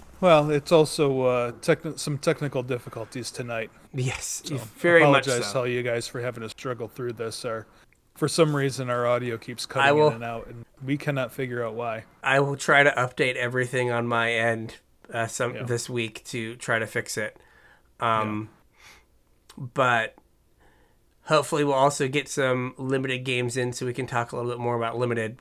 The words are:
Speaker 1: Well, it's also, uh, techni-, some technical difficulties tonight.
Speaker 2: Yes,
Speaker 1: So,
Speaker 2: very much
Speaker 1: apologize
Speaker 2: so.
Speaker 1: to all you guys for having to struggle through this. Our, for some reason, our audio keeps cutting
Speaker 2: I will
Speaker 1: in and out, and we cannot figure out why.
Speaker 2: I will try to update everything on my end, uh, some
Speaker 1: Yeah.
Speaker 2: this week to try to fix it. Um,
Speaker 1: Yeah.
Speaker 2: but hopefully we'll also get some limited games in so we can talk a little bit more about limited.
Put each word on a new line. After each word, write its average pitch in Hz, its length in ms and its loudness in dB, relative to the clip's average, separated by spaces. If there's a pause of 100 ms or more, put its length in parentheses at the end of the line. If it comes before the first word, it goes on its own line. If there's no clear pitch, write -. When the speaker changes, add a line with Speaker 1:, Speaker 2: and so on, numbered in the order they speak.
(200)
Speaker 1:
Well, 151 320 6
it's 147 200 0
also, 147 520 4
uh, 123 300 2
techni-, 156 460 -2
some 147 180 -4
technical 143 460 -2
difficulties 120 680 -8
tonight. 117 400 -8 (220)
Speaker 2:
Yes, - 520 -4
Speaker 1:
So, 156 120 -6
Speaker 2:
very 165 480 4
much 139 220 6
Speaker 1:
apologize 120 200 2
Speaker 2:
so. 104 60 -6
Speaker 1:
to 135 60 0
all 123 80 0
you 123 160 -2
guys 120 240 -2
for 127 140 -8
having 120 200 -6
to 110 80 -10
struggle 117 380 -8
through 120 260 -8
this. 113 320 -8
Our, 113 200 -6 (500)
for 156 120 0
some 151 280 4
reason, 135 340 -2
our 123 160 0
audio 120 320 0
keeps - 280 -10
cutting - 220 2
Speaker 2:
I 143 40 6
will 151 160 6
Speaker 1:
in 131 80 4
and 117 80 -8
out, 117 240 -8
and 117 180 -16 (180)
we 135 140 -2
cannot 135 340 -4
figure 123 340 -6
out 110 100 -8
why. 113 280 -6 (200)
Speaker 2:
I 135 180 4
will 139 160 0
try 139 260 6
to 143 80 8
update 127 440 0
everything 123 560 0
on 120 160 0
my 117 260 2
end, 113 440 0 (360)
uh, 113 140 -2
some 123 280 -4
Speaker 1:
Yeah. 110 80 -8
Speaker 2:
this 120 260 -4
week 117 360 -6
to 117 300 -8
try 120 240 -2
to 110 80 -2
fix - 300 -6
it. 107 200 -6 (640)
Um, 110 500 -2 (1080)
Speaker 1:
Yeah. 135 160 -10
Speaker 2:
but 120 420 2 (1120)
hopefully 151 380 2
we'll 143 120 2
also 139 320 4
get 139 200 -2
some 127 500 0
limited 131 460 -2
games 123 340 -2
in 123 160 0
so 127 120 -6
we 123 80 -4
can 127 140 -4
talk 120 240 -2
a 139 40 -8
little 120 160 -4
bit 117 80 -8
more 120 160 -2
about 117 220 -2
limited. 117 440 -2